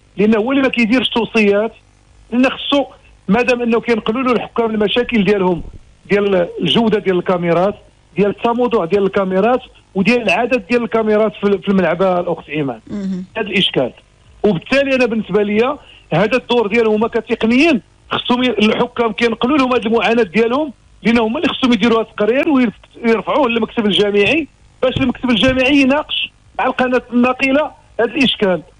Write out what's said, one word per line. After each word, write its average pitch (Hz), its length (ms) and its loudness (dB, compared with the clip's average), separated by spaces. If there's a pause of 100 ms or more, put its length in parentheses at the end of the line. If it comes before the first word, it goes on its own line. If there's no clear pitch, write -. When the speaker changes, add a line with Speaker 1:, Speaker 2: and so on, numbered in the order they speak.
(180)
Speaker 1:
لانه 214 200 4
هو 226 140 0
اللي 277 100 2
ما 262 80 2
كيديرش 240 400 0
توصيات، 214 640 0 (580)
لان 247 180 2
خصو 269 360 -2 (420)
مادام 240 340 2
انه 233 200 0
كينقلوا 226 420 -2
له 247 80 2
الحكام 226 440 -2
المشاكل 214 480 0
ديالهم، 185 400 0 (460)
ديال 196 380 0 (140)
الجوده 208 380 2
ديال 185 200 -2
الكاميرات، 175 560 0 (420)
ديال 202 120 2
التموضع 233 560 0
ديال 202 180 0
الكاميرات، 196 580 0 (340)
وديال 208 260 2
العدد 214 480 -2
ديال 240 140 0
الكاميرات 214 580 0
في، 202 160 2
في 185 120 -6
الملعب 180 340 2
الاخت 180 460 -2
ايمان. 143 380 -4
Speaker 2:
مهم. 190 380 -8 (120)
Speaker 1:
هذا 220 100 -4
الاشكال. 170 440 -2 (520)
وبالتالي 262 520 0
انا 254 100 2
بالنسبه 208 380 -2
لي 226 340 0 (360)
هذا 208 240 2
الدور 240 300 0
ديالهم 220 260 0
هما 214 140 0
كتقنيين، 233 720 0 (300)
خصهم 247 320 -2
ي-، 254 60 2
الحكام 226 640 0
كينقلوا 233 460 0
لهم 254 160 2
هذه 220 120 0
المعاناه 226 380 2
ديالهم، 226 500 0 (300)
لان 233 160 4
هما 226 180 0
اللي 339 120 -2
خصهم 247 240 0
يديروا 226 280 2
هذا 214 80 -4
التقرير 254 400 0
ويرف-، 254 560 -2
ويرفعوه 226 440 0
للمكتب 226 360 -2
الجامعي، 208 600 2 (340)
باش 254 160 0
المكتب 262 320 -2
الجامعي 262 520 2
يناقش 277 500 -2 (280)
مع 196 60 -2
القناه 254 360 -2 (120)
الناقله 254 580 0 (280)
هذا 240 120 0
الاشكال. 202 500 0 (180)